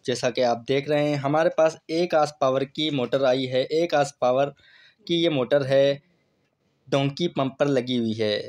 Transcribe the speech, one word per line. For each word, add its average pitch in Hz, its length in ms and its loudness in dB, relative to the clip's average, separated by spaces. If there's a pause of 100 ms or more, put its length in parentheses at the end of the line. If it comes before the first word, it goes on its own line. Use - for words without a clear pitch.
जैसा 127 240 -2
कि 120 140 -2
आप 117 240 0
देख 139 220 -2
रहे 147 180 0
हैं, 147 100 -2
हमारे 151 340 0
पास 160 260 2 (140)
एक 175 240 -2
आस 151 260 2
पावर 135 240 2
की 156 280 -4
मोटर 135 320 0
आई 131 220 2
है। 131 160 0 (120)
एक 170 200 0
आस 143 260 0
पावर 135 320 0 (540)
की 170 100 0
ये 170 140 2
मोटर 139 340 0
है, 139 360 2 (840)
डोंकी 139 420 0
पंप 135 300 -4
पर 143 100 2
लगी 127 280 0
हुई 113 180 0
है। 107 200 0 (140)